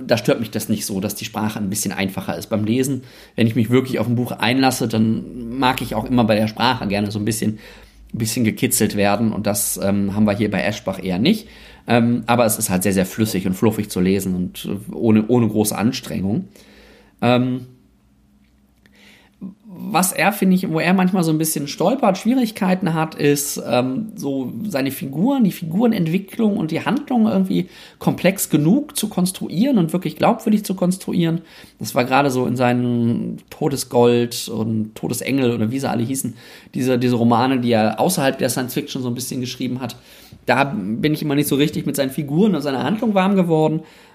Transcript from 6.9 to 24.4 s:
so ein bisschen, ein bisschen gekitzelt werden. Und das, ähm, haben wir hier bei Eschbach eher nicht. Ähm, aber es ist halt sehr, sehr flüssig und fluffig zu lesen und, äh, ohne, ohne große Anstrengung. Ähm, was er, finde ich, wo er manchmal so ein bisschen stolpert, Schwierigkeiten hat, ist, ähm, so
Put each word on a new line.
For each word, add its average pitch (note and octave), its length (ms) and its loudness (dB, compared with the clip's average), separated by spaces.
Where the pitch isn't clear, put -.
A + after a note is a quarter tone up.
so G#2+ 80 -4
ein G#2 60 -2
bisschen, A2 340 -2
ein - 40 -6
bisschen A2+ 280 0
gekitzelt G#2 500 0
werden. G2+ 360 2
Und G#2+ 140 -4
das, G#2 380 -2
ähm, G2 320 0
haben G#2+ 100 4
wir G#2 100 2
hier G#2 140 0
bei G2 120 -2
Eschbach - 420 -4
eher F3+ 160 -2
nicht. E3+ 300 2
Ähm, A#2+ 380 2
aber A#2+ 220 4
es G#2+ 100 0
ist G#2 140 -2
halt F#2 100 2
sehr, G2+ 120 0
sehr F#2 120 2
flüssig G2 400 -2
und F#2+ 80 0
fluffig G#2+ 360 0
zu - 100 -4
lesen F#2+ 340 2
und, F2+ 320 -6
äh, G2 260 -8
ohne, A2 360 2
ohne A#2+ 200 4
große G#2+ 300 0
Anstrengung. A2 680 -2
Ähm, B2 460 0
was - 360 0
er, F3+ 180 2
finde F#3+ 240 4
ich, F#3 140 0
wo D#3+ 100 0
er E3+ 140 2
manchmal F#3 320 4
so D#3+ 60 2
ein D#3 60 2
bisschen D#3 300 -2
stolpert, F#3+ 500 2
Schwierigkeiten F#3+ 760 0
hat, D#3 200 -2
ist, - 540 0
ähm, B2+ 480 0
so C3+ 380 -6